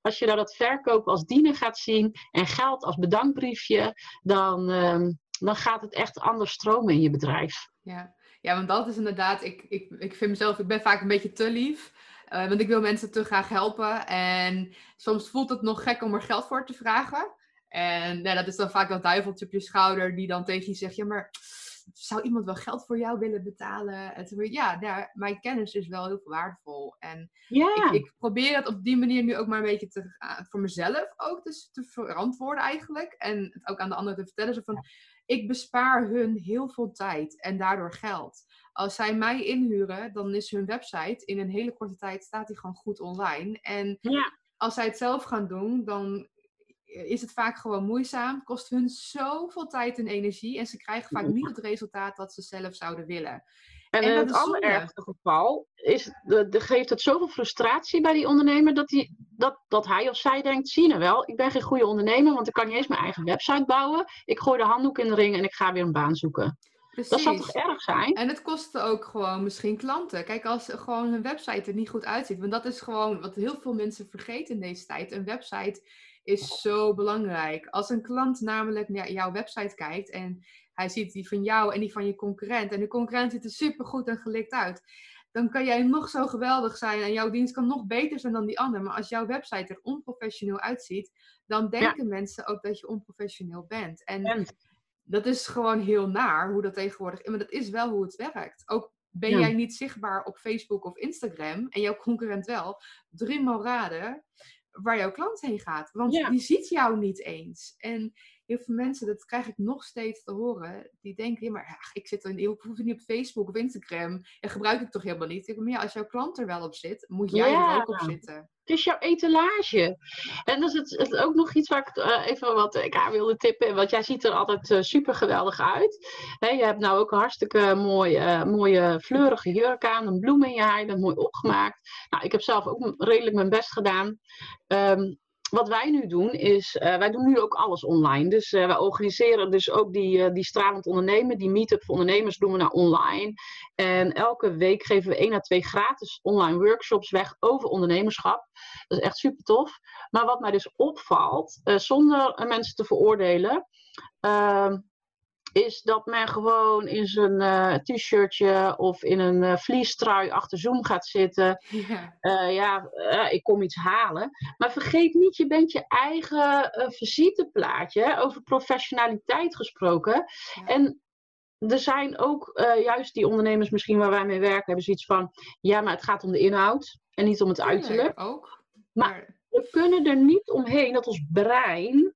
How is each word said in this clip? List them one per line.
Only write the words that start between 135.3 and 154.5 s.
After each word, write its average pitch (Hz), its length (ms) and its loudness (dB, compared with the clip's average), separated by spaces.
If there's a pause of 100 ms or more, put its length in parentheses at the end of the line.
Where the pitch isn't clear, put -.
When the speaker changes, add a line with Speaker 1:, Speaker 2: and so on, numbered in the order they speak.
Speaker 1:
wat 208 180 2
wij 233 220 0
nu 277 160 2
doen 175 260 2
is, 202 440 2
eh, 180 200 2
wij 202 140 2
doen 247 180 -2
nu 269 100 8
ook 214 160 0
alles 190 300 0
online. 156 460 4
Dus, 214 220 2
eh, 185 140 6
wij 180 100 4
organiseren 202 760 2
dus 190 200 2
ook 214 220 2
die, 185 320 4
eh, 180 80 4
die 180 120 -2
Stralend 196 420 0
Ondernemen, 196 520 2
die 190 120 0
meetup 208 340 2
voor - 100 -4
ondernemers 190 420 2
doen 196 160 2
we 190 60 0
nou 170 140 4
online. 180 600 4 (420)
En 185 380 2
elke 220 440 0
week 185 280 4
geven 190 260 2
we - 60 2
één 226 160 4
à 208 80 0
twee 180 240 0
gratis 220 580 -2
online 180 360 4
workshops 208 520 2
weg 190 300 -2
over 247 280 2
ondernemerschap. 190 800 0 (380)
Dat 185 120 0
is - 60 0
echt 190 120 0
super - 280 -2
tof. 262 340 4 (320)
Maar 226 140 2
wat 247 160 0
mij 214 100 -2
dus 196 260 0
opvalt, 160 880 0
eh, 202 140 4
zonder, 277 560 6
eh, 233 120 -6
mensen 226 280 -4
te 214 100 -2
veroordelen, 202 800 4 (540)
ehm, 101 580 2 (720)